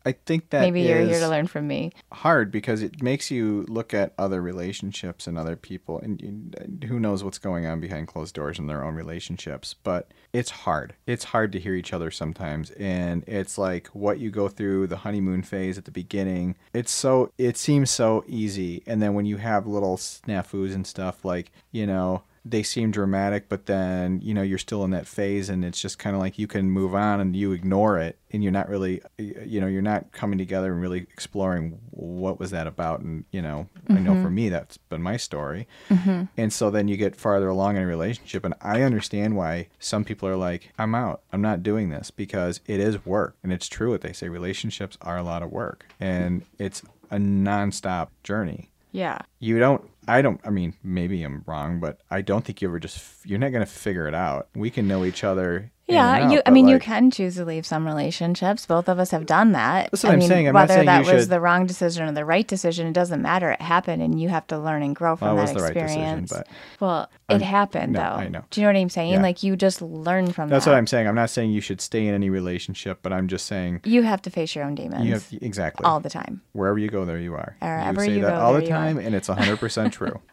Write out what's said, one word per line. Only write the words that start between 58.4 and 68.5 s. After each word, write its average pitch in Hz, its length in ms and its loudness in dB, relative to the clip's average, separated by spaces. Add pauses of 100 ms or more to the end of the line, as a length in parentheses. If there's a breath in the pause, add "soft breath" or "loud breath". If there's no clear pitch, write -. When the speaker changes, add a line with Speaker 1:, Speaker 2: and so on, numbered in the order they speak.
Speaker 2:
Both 175 220 2
of 180 100 2
us 180 140 2
have 165 140 -2
done 196 260 8
that. 139 400 2
Speaker 1:
That's - 100 0
what 214 80 4
Speaker 2:
I - 40 10
Speaker 1:
I'm - 60 8
Speaker 2:
mean, 175 80 6
Speaker 1:
saying. 175 200 6
I'm 135 60 4
not 196 80 12
Speaker 2:
whether 190 120 8
Speaker 1:
saying - 120 10
Speaker 2:
that 175 200 8
Speaker 1:
you 180 60 8
Speaker 2:
was 147 120 8
Speaker 1:
should 185 60 0
Speaker 2:
the 175 100 4
wrong 175 260 4
decision 170 420 0
or 151 40 -2
the 151 120 -2
right 170 220 4
decision, 170 420 0
it 160 40 -2
doesn't 175 300 2
matter. 170 300 2
It - 80 -2
happened, 165 420 0
and 160 180 0
you 165 80 0
have 165 200 -2
to 156 100 -4
learn 151 240 -2
and 143 140 -2
grow 165 180 2
from 104 220 2
Speaker 1:
Well, 104 80 4
it - 20 2
Speaker 2:
that 190 80 -2
Speaker 1:
was - 80 0
the 170 60 2
right - 60 -2 (120)
decision, 156 380 -2
Speaker 2:
experience. - 80 -8
Speaker 1:
but - 160 -8 (360 loud breath)
Speaker 2:
Well, 175 260 -2 (180 soft breath)
Speaker 1:
I'm 208 80 4
Speaker 2:
it 202 80 4
happened, 196 480 2
Speaker 1:
no, - 80 0
Speaker 2:
though. - 60 0
Speaker 1:
I 95 220 -4
know. 87 220 -8